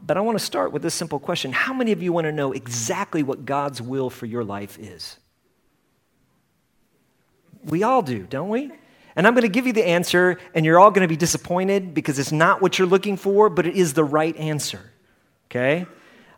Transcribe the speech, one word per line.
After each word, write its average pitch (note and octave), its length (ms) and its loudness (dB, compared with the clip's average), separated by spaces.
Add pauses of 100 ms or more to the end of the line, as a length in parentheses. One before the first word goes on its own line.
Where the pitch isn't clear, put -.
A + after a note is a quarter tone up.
but D3+ 160 -2
I - 20 0
wanna A3 180 -2
start - 340 -4
with D3 100 -6
this E3 120 -4
simple D3+ 240 -6
question. C3+ 340 -6
How - 200 -4
many B3 200 -2
of E3+ 100 -4
you F3 100 -2
wanna D#3+ 200 -2
know C#3+ 200 -2
exactly C3 720 -6
what C3+ 240 -6
God's C#3 340 -4
will B2+ 300 -6
for - 160 -12
your A#2 180 -6
life G2+ 340 -10
is? F2+ 380 -18 (2500)
We D#3+ 180 -2
all B3 200 2
do, A#2 240 -6
don't D#3+ 240 -6
we? C4 220 -4 (420)
And F#3+ 120 4
I'm B3 80 6
gonna A#3 120 4
give A#3 200 0
you B3 80 -2
the G#3 120 2
answer, F3+ 520 2 (160)
and D#3+ 100 2
you're E3 160 8
all G#3 100 10
gonna F#3 160 4
be D#3+ 120 0
disappointed F#3 720 -2
because D3 260 -2
it's C#3 140 -4
not E3+ 300 4
what F3+ 160 2
you're F#3 100 2
looking F#3+ 300 0
for, G3+ 320 4
but E3 160 0
it F3 100 -4
is F3 160 2
the D#3 100 2
right D#3 340 0
answer, C#3+ 540 -8 (580)
okay? C#3+ 360 0 (540)